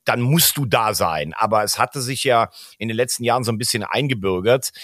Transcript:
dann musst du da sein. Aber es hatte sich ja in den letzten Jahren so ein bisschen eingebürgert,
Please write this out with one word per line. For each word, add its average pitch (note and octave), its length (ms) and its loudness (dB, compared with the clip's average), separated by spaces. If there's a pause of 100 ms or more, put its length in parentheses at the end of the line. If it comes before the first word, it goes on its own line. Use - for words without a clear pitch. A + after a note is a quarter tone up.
dann A#2 160 0
musst C#3+ 380 2
du C#3+ 80 -2
da A2 260 2
sein. D#2+ 400 -2
Aber G#2+ 320 2
es - 140 -2
hatte C3 240 -2
sich B2+ 200 -6
ja A#2 280 2 (260)
in A2 120 -6
den A2 100 -4
letzten A#2+ 260 -2
Jahren A#2 200 2
so A2 60 -2
ein A2+ 60 -2
bisschen A#2 260 -4
eingebürgert, G#2+ 880 0 (120)